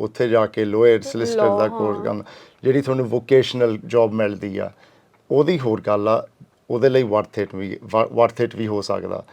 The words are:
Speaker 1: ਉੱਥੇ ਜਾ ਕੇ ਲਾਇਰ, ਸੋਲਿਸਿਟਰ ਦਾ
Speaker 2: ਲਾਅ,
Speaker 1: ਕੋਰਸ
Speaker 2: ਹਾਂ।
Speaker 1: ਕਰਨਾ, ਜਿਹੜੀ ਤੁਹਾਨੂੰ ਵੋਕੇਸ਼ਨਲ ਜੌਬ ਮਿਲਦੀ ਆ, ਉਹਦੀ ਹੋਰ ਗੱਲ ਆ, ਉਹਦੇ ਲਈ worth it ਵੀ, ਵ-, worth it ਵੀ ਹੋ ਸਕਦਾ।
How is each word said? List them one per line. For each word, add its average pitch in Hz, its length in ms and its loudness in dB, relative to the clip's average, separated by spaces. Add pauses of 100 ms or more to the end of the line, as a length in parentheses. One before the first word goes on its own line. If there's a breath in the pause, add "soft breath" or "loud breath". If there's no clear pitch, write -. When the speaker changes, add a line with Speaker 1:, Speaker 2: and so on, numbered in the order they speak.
Speaker 1:
ਉੱਥੇ 113 280 -2
ਜਾ 110 180 4
ਕੇ 110 180 -4
ਲਾਇਰ, 110 380 4
ਸੋਲਿਸਿਟਰ 117 460 -2
ਦਾ 101 80 2
Speaker 2:
ਲਾਅ, 107 120 2
Speaker 1:
ਕੋਰਸ 151 300 -4
Speaker 2:
ਹਾਂ। - 60 -10
Speaker 1:
ਕਰਨਾ, 110 200 -6 (380 loud breath)
ਜਿਹੜੀ 131 180 2
ਤੁਹਾਨੂੰ 131 280 -2
ਵੋਕੇਸ਼ਨਲ 120 800 2
ਜੌਬ 113 260 2
ਮਿਲਦੀ 104 460 -4
ਆ, 98 120 -6 (600 soft breath)
ਉਹਦੀ 151 280 2
ਹੋਰ 113 220 -2
ਗੱਲ 104 280 0
ਆ, 113 200 0 (420)
ਉਹਦੇ 120 180 2
ਲਈ 131 140 4
worth 104 420 -2
it 95 120 -10
ਵੀ, 95 280 -10
ਵ-, 110 340 -2
worth 117 280 2
it 113 100 -10
ਵੀ 110 100 -4
ਹੋ 104 160 -4
ਸਕਦਾ। 95 500 -6